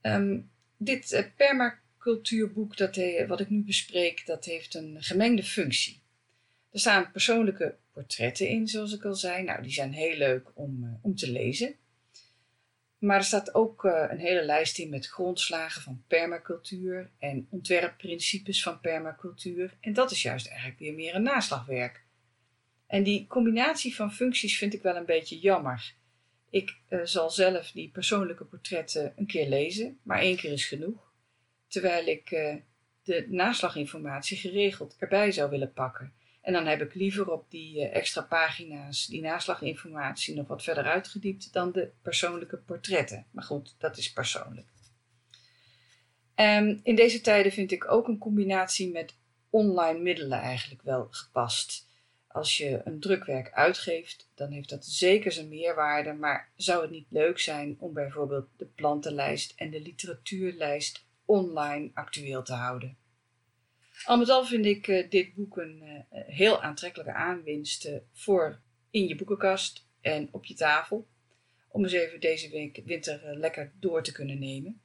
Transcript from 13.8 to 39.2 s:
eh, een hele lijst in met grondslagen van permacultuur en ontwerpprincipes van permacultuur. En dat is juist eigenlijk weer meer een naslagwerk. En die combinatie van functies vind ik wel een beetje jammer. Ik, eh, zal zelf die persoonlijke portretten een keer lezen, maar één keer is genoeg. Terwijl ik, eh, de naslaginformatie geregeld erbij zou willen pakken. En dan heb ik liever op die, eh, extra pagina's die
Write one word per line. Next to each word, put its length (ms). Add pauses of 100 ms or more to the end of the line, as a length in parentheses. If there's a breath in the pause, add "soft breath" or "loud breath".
eh, 240
een 100
hele 260
lijst 340
in 100
met 180
grondslagen 760
van 240
permacultuur 1120
en 320
ontwerpprincipes 1120
van 180
permacultuur. 1000
En 120
dat 180
is 120
juist 240
eigenlijk 320
weer 160
meer 200
een 80
naslagwerk. 840 (840)
En 160
die 240
combinatie 680
van 180
functies 460
vind 160
ik 80
wel 140
een 80
beetje 340
jammer. 560 (560)
Ik, 260 (120)
eh, 160
zal 260
zelf 400
die 200
persoonlijke 540
portretten 720
een 100
keer 220
lezen, 540
maar 180
één 160
keer 160
is 120
genoeg. 480 (560)
Terwijl 380
ik, 240
eh, 240 (480)
de 260
naslaginformatie 1080
geregeld 600
erbij 340
zou 180
willen 220
pakken. 400 (280 soft breath)
En 120
dan 140
heb 160
ik 120
liever 360
op 200
die, 340
eh, 120
extra 260
pagina's 840
die 140